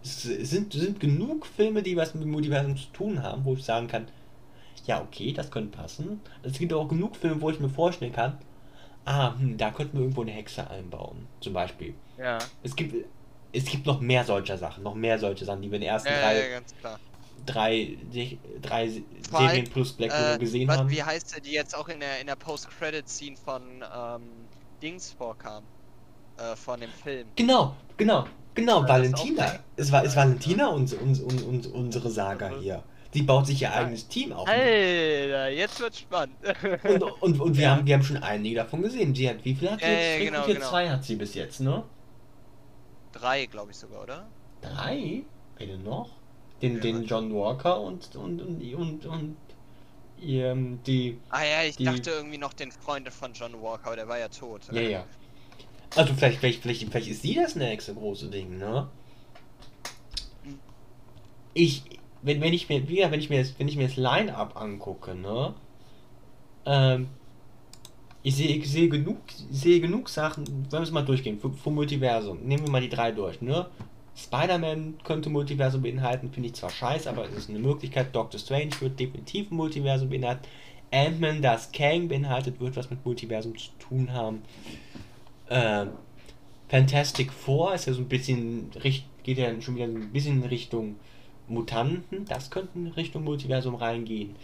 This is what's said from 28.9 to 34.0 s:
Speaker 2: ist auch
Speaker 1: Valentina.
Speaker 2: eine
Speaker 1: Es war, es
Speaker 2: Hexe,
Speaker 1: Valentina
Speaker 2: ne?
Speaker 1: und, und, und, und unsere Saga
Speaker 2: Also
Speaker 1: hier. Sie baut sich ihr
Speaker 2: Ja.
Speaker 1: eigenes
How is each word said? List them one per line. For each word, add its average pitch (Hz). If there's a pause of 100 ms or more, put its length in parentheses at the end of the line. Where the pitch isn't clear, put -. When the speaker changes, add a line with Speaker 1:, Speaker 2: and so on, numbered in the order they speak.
Speaker 2:
ist 127
auch -
Speaker 1:
Valentina. 311
Speaker 2:
eine - (160)
Speaker 1:
Es 143
war, 139
es 139
Speaker 2:
Hexe, -
Speaker 1:
Valentina 147
Speaker 2:
ne? 240
Speaker 1:
und, 131
und, 131
und, 127
und 123
unsere 120
Saga 98
Speaker 2:
Also 92
Speaker 1:
hier. 95 (280)
Sie 147
baut 135
sich 135
ihr 123
Speaker 2:
Ja. 101
Speaker 1:
eigenes 117